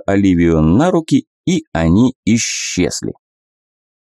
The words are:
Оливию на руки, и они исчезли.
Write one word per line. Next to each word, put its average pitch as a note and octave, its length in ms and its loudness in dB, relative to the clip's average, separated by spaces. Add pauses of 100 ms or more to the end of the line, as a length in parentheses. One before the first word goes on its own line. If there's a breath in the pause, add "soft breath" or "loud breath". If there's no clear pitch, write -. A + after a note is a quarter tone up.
Оливию F2 560 2
на A#2 280 2
руки, D#3+ 360 -2 (200)
и F3+ 260 -2
они F2 420 0 (100)
исчезли. - 880 -4 (960)